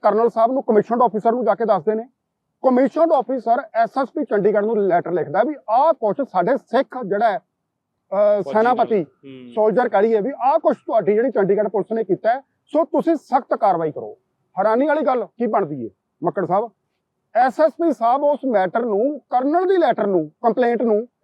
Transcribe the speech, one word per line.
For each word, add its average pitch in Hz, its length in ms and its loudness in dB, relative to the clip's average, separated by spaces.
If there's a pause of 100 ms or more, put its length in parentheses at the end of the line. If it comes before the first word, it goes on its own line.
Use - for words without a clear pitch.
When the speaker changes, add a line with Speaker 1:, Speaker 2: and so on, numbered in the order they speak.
Speaker 1:
ਕਰਨਲ 214 280 2
ਸਾਹਿਬ 226 220 0
ਨੂੰ, 262 100 -2
ਕਮਿਸ਼ਨਡ 226 400 2
ਅਫਸਰ 220 300 0
ਨੂੰ 254 120 -2
ਜਾ 220 100 2
ਕੇ 226 100 -4
ਦੱਸਦੇ 175 300 0
ਨੇ। 220 140 -6 (560)
ਕਮਿਸ਼ਨਡ 269 560 2
ਅਫਸਰ 240 420 -2 (120)
ਐਸ 226 160 0 (120)
ਐਸ 269 60 -6
ਪੀ 302 160 -6
ਚੰਡੀਗੜ੍ਹ 208 420 0
ਨੂੰ 220 120 0
ਲੈਟਰ 175 340 0
ਲਿਖਦਾ 151 300 0
ਵੀ 294 120 -2 (140)
ਆਹ 269 240 2
ਕੁਛ 214 240 -2 (160)
ਸਾਡੇ 185 240 0
ਸਿੱਖ 254 500 -4
ਜਿਹੜਾ 202 260 0
ਹੈ, 175 60 -4
ਅ, - 1040 -4
Speaker 2:
ਫੌਜੀ - 100 -8
Speaker 1:
ਸੈਨਾਪਤੀ, 226 480 2
Speaker 2:
ਨਾਲ। 151 40 -2
ਹੂੰ। 127 500 -20
Speaker 1:
ਸੋਲਜਰ 214 340 2
ਕਹਿ 202 140 2
ਲਈਏ 226 180 2
ਵੀ 208 100 -4 (100)
ਆਹ 269 180 2
ਕੁਛ 311 180 0
ਤੁਹਾਡੀ 214 380 0
ਜਿਹੜੀ 233 160 0
ਚੰਡੀਗੜ੍ਹ 208 380 0
ਪੁਲਿਸ 202 240 -4
ਨੇ 226 120 -4
ਕੀਤਾ 214 300 -2
ਹੈ, 269 60 -6 (260)
ਸੋ 311 180 0
ਤੁਸੀਂ 320 320 0
ਸਖਤ - 380 -4
ਕਾਰਵਾਈ 170 380 0
ਕਰੋ। 107 260 -12 (400)
ਹੈਰਾਨੀ 226 280 2
ਵਾਲੀ 294 200 0
ਗੱਲ 254 180 0
ਕੀ 233 220 -6
ਬਣਦੀ 165 380 -4
ਹੈ 104 60 -10 (320)
ਮੱਕੜ 175 240 -2
ਸਾਹਿਬ, 202 240 -2 (640)
ਐਸ 254 260 0
ਐਸ 311 120 2
ਪੀ 330 200 0
ਸਾਹਿਬ 240 300 0
ਉਸ 294 220 0
ਮੈਟਰ 208 360 0
ਨੂੰ, 240 380 -2
ਕਰਨਲ 285 480 -2
ਦੀ 381 100 2
ਲੈਟਰ 226 300 0
ਨੂੰ, 170 220 0
ਕੰਪਲੇਂਟ 240 540 0
ਨੂੰ 226 260 0 (160)